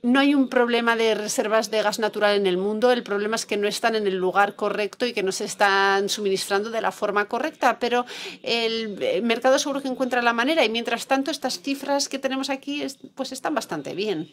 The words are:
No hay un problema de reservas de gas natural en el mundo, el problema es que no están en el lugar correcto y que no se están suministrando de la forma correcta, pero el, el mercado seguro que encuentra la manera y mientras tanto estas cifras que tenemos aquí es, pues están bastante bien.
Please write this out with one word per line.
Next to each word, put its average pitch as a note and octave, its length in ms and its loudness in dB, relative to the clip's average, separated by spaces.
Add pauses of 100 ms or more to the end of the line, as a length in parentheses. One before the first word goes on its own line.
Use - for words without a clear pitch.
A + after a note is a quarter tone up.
No A#3+ 160 6
hay C#4+ 160 6
un C4 140 4
problema A#3+ 460 2
de A3+ 200 4
reservas G#3+ 560 0
de G#3+ 100 2
gas G#3 160 0
natural G#3 380 2
en G3+ 100 2
el F3+ 120 2
mundo, G#3+ 340 2
el B3 100 2
problema G#3 360 -2
es A3 100 -6
que G#3+ 100 -2
no G#3 100 0
están A3 280 0
en G#3+ 100 0
el F#3+ 120 0
lugar F#3 380 2
correcto G#3 520 -4
y A#3+ 60 -4
que G#3 100 -2
no F#3+ 80 0
se G#3 140 -6
están G3 640 2
suministrando G3+ 600 -2
de A3 120 -4
la F#3+ 100 0
forma G3+ 380 -2
correcta, B3 500 0
pero A#3+ 260 0 (380)
el, A3+ 580 -2
el C#3+ 220 0
mercado B3 340 2
seguro C4+ 240 -2
que C4+ 60 -8
encuentra B3+ 340 -2
la A#3 120 2
manera C4+ 300 2
y A3 60 2
mientras A3+ 380 -4
tanto C4+ 240 0
estas C4+ 300 -4
cifras C#4 460 -2
que C4+ 120 -6
tenemos C4+ 320 -4
aquí C#4+ 320 -6
es, C4+ 160 -10 (160)
pues C4 160 -8
están C4 240 -6
bastante D3+ 400 -6
bien. F3 380 -4